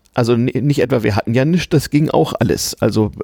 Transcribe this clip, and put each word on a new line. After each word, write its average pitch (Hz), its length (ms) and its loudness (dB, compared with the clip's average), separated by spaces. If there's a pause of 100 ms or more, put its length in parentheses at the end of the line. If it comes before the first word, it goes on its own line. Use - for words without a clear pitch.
(140)
Also 120 200 2
n-, 117 100 2
nicht 135 380 0
etwa, 123 200 0
wir 107 140 0
hatten 117 160 -2
ja 131 140 2
nichts, 170 240 0
das 156 180 0
ging 147 220 0
auch - 280 -2
alles. - 420 -2
Also 107 320 0 (120)